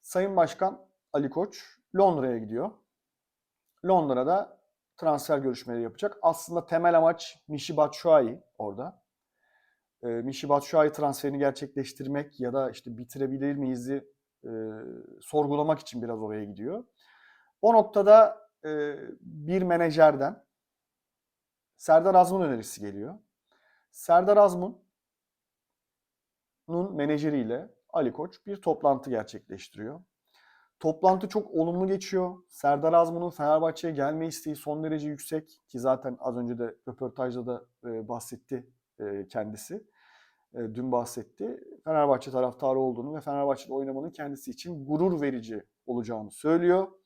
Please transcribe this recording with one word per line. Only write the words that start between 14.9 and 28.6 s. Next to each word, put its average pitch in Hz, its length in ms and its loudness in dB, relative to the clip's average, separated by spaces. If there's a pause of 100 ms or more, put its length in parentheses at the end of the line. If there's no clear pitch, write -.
sorgulamak 147 580 0
için 120 220 -12
biraz 113 200 -6
oraya 107 220 -6
gidiyor. 110 400 -10 (760)
O 220 120 6
noktada, 214 760 8 (180)
e, 147 300 -4 (260)
bir 165 400 -4
menajerden 160 880 4 (1300)
Serdar 170 380 6
Azmun 180 260 6
önerisi 117 400 -4
geliyor. 104 340 -10 (760)
Serdar 185 460 6
Azmun'un 190 400 4 (1900)
menajeriyle 151 1000 -2 (240)
Ali 139 200 0
Koç - 320 -12
bir 202 160 -12